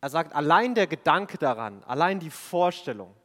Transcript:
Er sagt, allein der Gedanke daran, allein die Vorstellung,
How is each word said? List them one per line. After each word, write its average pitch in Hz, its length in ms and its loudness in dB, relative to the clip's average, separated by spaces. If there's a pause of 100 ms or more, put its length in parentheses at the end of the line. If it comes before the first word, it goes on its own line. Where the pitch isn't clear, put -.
Er 139 100 -6
sagt, 160 240 -2
allein 175 400 4
der 208 100 4
Gedanke 170 540 0
daran, 110 460 -2
allein 175 340 0
die 160 100 -10
Vorstellung, 135 960 -4